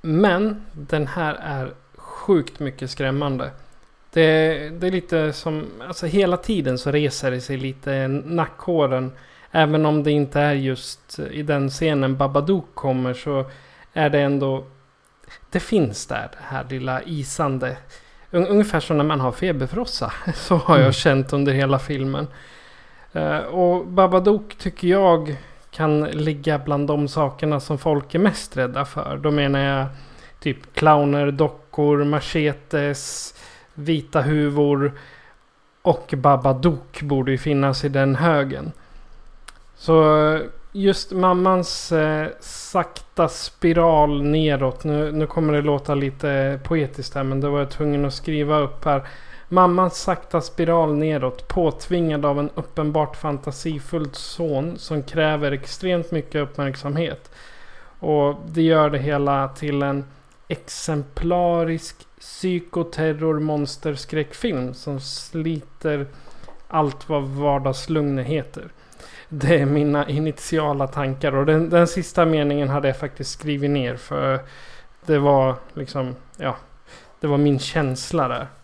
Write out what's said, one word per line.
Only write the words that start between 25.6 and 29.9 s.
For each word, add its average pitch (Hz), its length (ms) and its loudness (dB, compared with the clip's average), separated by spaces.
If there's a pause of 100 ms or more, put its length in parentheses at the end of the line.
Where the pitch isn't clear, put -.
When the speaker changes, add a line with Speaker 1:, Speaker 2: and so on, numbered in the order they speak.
Speaker 1:
kan 151 340 0
ligga 151 540 -2
bland 143 280 -2
de 147 220 0
sakerna 147 520 -2
som 143 180 -4
folk 143 360 -2
är 170 40 2
mest 202 380 0
rädda 127 280 -2
för. 143 380 -8
Då 151 80 2
menar 143 280 2
jag 139 280 0 (540)